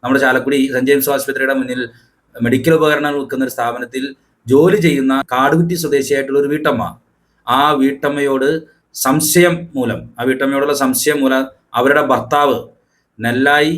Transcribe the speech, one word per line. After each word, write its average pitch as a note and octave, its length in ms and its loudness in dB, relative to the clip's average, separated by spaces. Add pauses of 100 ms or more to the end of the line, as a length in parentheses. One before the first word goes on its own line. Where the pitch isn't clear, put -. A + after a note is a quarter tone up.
നമ്മുടെ C3 220 0
ചാലക്കുടി C3 360 0 (140)
സെന്റ് B2+ 160 -2
ജെയിംസ് C#3+ 240 2
ആശുപത്രിയുടെ C3+ 460 -4
മുന്നിൽ B2 220 -6 (640)
മെഡിക്കൽ B2+ 320 2
ഉപകരണങ്ങൾ D3 420 0
വിൽക്കുന്ന C3+ 280 -4
ഒരു B2 80 -10
സ്ഥാപനത്തിൽ B2 480 -6 (480)
ജോലി D#3+ 340 6
ചെയ്യുന്ന C3+ 280 2 (200)
കാടുകുറ്റി D#3+ 500 2
സ്വദേശിയായിട്ടുള്ള C#3 600 0
ഒരു C#3+ 100 -2
വീട്ടമ്മ, D3 300 -2 (640)
ആ B2+ 140 2 (200)
വീട്ടമ്മയോട് C3+ 680 0 (560)
സംശയം E3 500 2 (220)
മൂലം, A2+ 240 -4 (180)
ആ A#2 100 -4
വീട്ടമ്മയോടുള്ള C#3 540 0
സംശയം C3 400 0
മൂലം C3 220 2 (340)
അവരുടെ C#3+ 320 4
ഭർത്താവ് B2+ 480 0 (680)
നെല്ലായി C#3+ 520 2